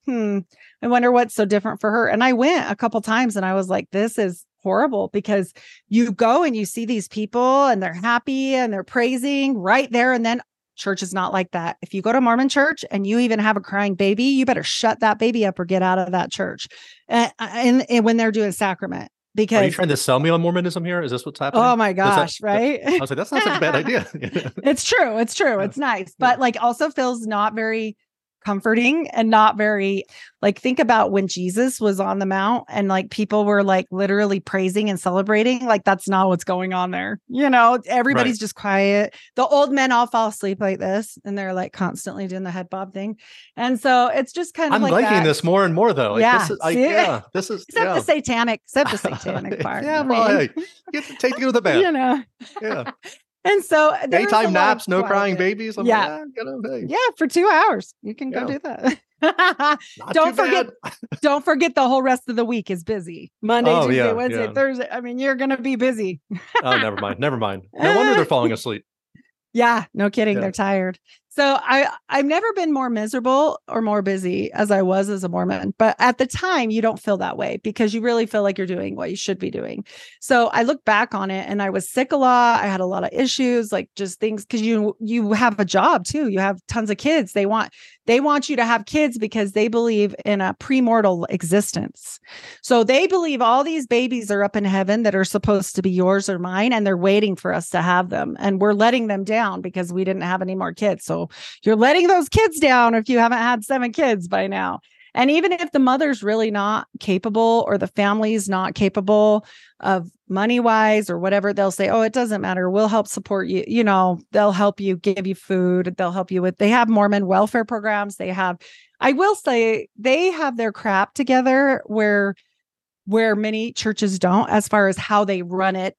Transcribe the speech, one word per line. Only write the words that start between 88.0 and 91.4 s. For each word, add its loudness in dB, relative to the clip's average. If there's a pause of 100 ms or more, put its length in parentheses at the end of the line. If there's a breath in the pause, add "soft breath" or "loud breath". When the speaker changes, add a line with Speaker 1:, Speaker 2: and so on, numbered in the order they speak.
Speaker 1:
they 4
want 0
you -4
to 2
have 0
kids 0
because -2
they 2
believe 0 (120)
in 0
a -2
premortal 2
existence. -2 (420 loud breath)